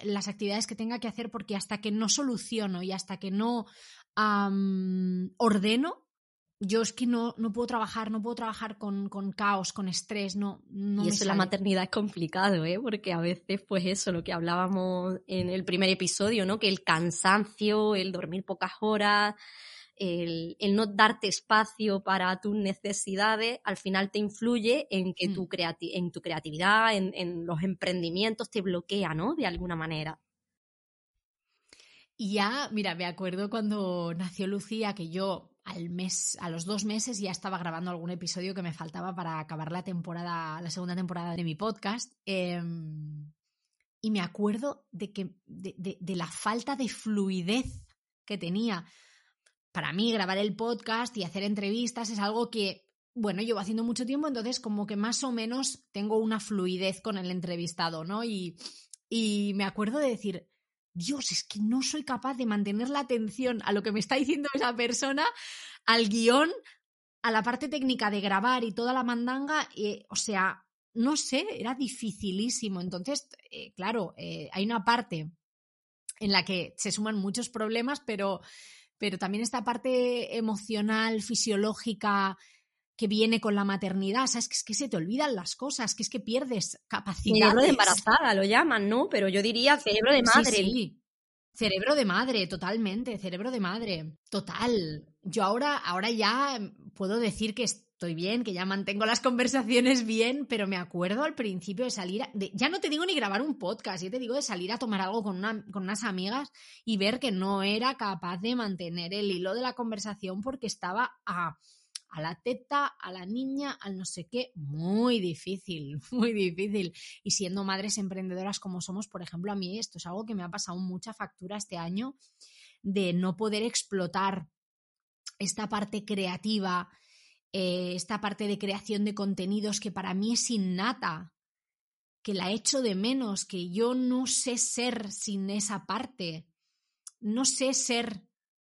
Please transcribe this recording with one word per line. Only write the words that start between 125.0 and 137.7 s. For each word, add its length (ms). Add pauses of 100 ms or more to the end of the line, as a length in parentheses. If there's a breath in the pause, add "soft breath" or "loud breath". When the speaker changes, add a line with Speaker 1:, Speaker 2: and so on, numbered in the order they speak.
Speaker 1:
esta 280
parte 360
creativa, 840 (640 soft breath)
eh, 440
esta 240
parte 260
de 120
creación 460
de 100
contenidos 640
que 120
para 220
mí 180
es 180
innata, 800 (920)
que 120
la 180
echo 300
de 120
menos, 500
que 260
yo 240
no 320
sé 320
ser 540
sin 380
esa 360
parte, 600 (760)
no 240
sé 300